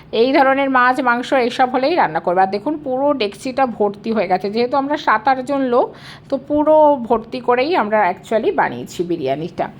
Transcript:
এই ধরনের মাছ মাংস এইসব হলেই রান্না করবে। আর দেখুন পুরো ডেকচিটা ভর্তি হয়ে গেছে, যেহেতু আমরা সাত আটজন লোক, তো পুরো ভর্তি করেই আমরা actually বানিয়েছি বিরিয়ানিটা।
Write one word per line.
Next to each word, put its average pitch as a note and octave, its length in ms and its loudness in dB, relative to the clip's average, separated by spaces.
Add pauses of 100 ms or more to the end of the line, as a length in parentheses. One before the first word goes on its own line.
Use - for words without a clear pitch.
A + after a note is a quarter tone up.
(120)
এই B3 200 2
ধরনের C#4 380 2
মাছ B3+ 300 2
মাংস B3 320 0
এইসব B3 380 0
হলেই C4+ 240 0
রান্না E3 260 0
করবে। F3+ 220 0
আর F#3+ 40 4
দেখুন G#3 320 -4
পুরো C#4 340 -2
ডেকচিটা C4+ 540 -2
ভর্তি G#3 460 -4
হয়ে G3+ 160 -2
গেছে, F#3+ 220 -2
যেহেতু A#3+ 260 -2
আমরা C#4 200 -2
সাত B3+ 320 0
আটজন C4+ 320 0
লোক, C4 340 0 (340)
তো C#4 80 -2
পুরো D4 600 4
ভর্তি A#3 440 -4
করেই B3+ 360 0
আমরা G#3+ 360 2
actually A#3 420 -2
বানিয়েছি C#3+ 480 -4
বিরিয়ানিটা। D#3+ 680 -4 (100)